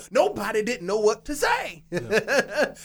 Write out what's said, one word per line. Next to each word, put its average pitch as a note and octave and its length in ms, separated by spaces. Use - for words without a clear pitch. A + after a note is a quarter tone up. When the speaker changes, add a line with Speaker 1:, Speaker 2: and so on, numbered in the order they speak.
Speaker 1:
nobody A3 520
didn't G#3+ 240
know G#3 140
what G#3+ 260
to D4 80
say. A4 560
Speaker 2:
Yeah. F3 100
Speaker 1:
<laughs> A#3 760